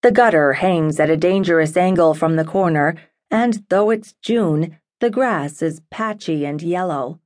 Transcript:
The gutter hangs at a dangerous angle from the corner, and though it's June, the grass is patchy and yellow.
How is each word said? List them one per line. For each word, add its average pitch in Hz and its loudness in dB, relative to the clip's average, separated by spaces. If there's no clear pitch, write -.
The 240 6
gutter 190 4
hangs 160 0
at 151 2
a 160 2
dangerous 170 0
angle 175 2
from 160 0
the 160 0
corner, 165 0
and 220 0
though 202 2
it's 220 -4
June, 170 -2
the 240 0
grass 202 -2
is 160 -4
patchy 208 -6
and 147 -6
yellow. 170 -6